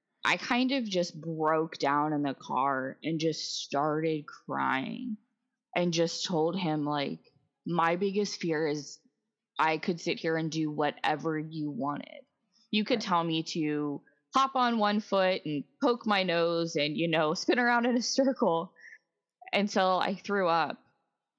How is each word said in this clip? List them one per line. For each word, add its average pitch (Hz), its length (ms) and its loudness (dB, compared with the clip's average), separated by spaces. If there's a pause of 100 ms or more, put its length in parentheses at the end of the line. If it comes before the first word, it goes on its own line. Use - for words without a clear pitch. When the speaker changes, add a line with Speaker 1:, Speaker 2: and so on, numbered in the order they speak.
(260)
Speaker 1:
I 247 120 2
kind 247 340 0
of 262 140 0
just 175 340 -2
broke 160 580 0
down 147 360 2
in 147 100 0
the 139 100 -2
car 131 720 -2
and 156 160 -2
just 156 420 -4
started 151 680 -2
crying 135 880 -4 (580)
and 175 180 2
just 165 320 0
told 170 320 0
him, 156 280 -2
like, 147 340 -4 (460)
"My 165 300 2
biggest 202 440 -2
fear 160 280 0
is 147 320 -6 (600)
I 160 180 2
could 170 240 -2
sit 165 180 -4
here 160 180 0
and 160 140 -2
do 156 200 -2
whatever 151 640 -2
you 156 340 -6
wanted. 135 540 -8 (460)
You 214 140 2
could 240 140 0
Speaker 2:
Right. 214 40 -6
Speaker 1:
tell 175 200 2
me 160 200 0
to 147 580 -2 (320)
hop 269 220 2
on 240 240 2
one 208 200 4
foot 190 460 2
and 147 180 -2 (180)
poke 233 260 2
my 196 160 2
nose 170 520 2
and, 147 220 0
you 170 100 0
know, 160 280 2
spin 330 240 0
around 240 260 4
in 240 120 2
a 240 40 0
circle 220 720 2 (800)
until 190 480 2
I 190 160 0
threw 196 320 0
up 165 320 0 (600)